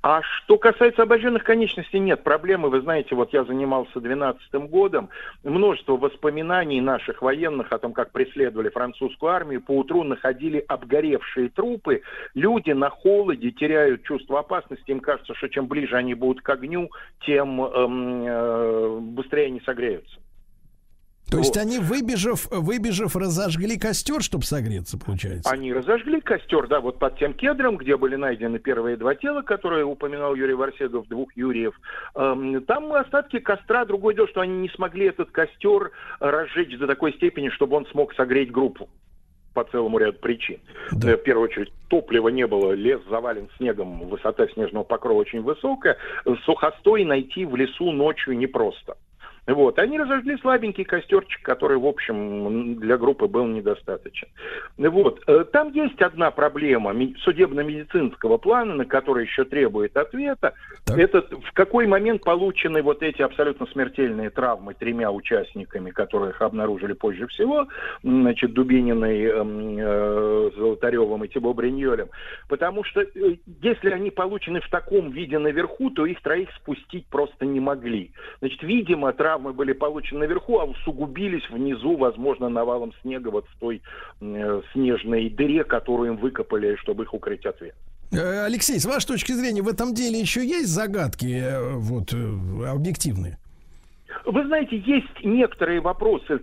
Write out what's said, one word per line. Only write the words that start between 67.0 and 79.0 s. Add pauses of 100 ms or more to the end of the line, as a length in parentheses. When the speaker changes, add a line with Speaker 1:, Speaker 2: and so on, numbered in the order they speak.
Speaker 1:
всего, (360)
м,
значит,
Дубининой,
эм,
э,
Золотарёвым
и
Тибо
Бриньолем. (400)
Потому
что,
э, (260)
если
они
получены
в
таком
виде
наверху,
то
их
троих (120)
спустить
просто
не
могли. (280)
Значит,
видимо,